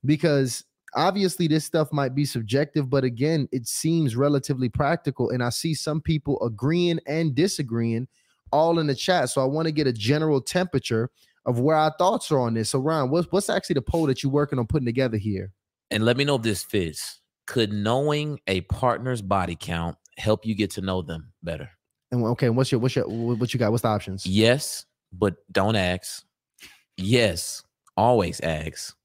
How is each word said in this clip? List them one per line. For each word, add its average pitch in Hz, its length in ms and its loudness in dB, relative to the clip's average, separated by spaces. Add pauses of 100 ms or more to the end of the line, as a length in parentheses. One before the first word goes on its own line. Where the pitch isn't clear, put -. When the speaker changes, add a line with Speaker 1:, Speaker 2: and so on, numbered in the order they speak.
Speaker 1:
because 139 600 2 (320)
obviously 180 520 2
this 156 180 2
stuff 156 260 0
might 139 220 0
be 143 120 0
subjective, 131 680 -2
but 139 120 2
again, 131 480 0
it 120 160 -4
seems 160 480 0
relatively 135 540 0
practical. 143 640 -2
And 123 120 -2
I 120 60 0
see 160 240 -4
some 156 260 -4
people 151 440 -2
agreeing 160 640 0
and 156 260 0
disagreeing 117 760 -2 (440)
all 165 260 4
in 160 80 0
the 143 80 0
chat. 151 380 0
So 135 100 0
I 131 40 2
wanna 156 260 0
get 151 160 0
a 123 60 0
general 139 480 2
temperature 127 680 -2 (380)
of 120 120 0
where 151 160 4
our 156 220 4
thoughts - 340 0
are 151 80 4
on 120 140 0
this. 113 160 -2
So - 80 0
Ryan, 143 320 0
what's, 165 220 0
what's 196 180 0
actually - 260 0
the 135 60 0
poll 165 240 0
that 135 160 0
you're 139 100 0
working 143 280 0
on 113 80 -2
putting 143 180 0
together 120 320 0
here? 98 340 -4 (380)
Speaker 2:
And 107 160 0
let 117 120 4
me 139 60 2
know 143 120 2
if 117 80 -2
this 110 200 0
fits. - 560 -4 (280)
Could 110 260 0
knowing 143 720 -2
a 95 160 0
partner's 123 600 -2
body 92 360 -2
count 85 380 -6 (200)
help - 280 0
you 113 80 -2
get 101 180 0
to - 100 -10
know 92 200 -2
them 80 300 -10 (100)
better? 80 280 -8 (420)
Speaker 1:
And, 123 140 0
okay, 120 260 2
what's 127 200 2
your, 127 80 2
what's 123 160 0
your, 135 100 0
wh-, 117 340 -2
what 120 160 -2
you 123 40 0
got? 110 120 2
What's 113 100 0
the 120 60 0
options? 98 380 -2
Speaker 2:
Yes, 110 600 2 (260)
but 92 240 0 (160)
don't 101 240 2
ask. 92 480 -2 (720)
Yes, 101 680 0 (340)
always 104 440 2
ask. 80 640 -6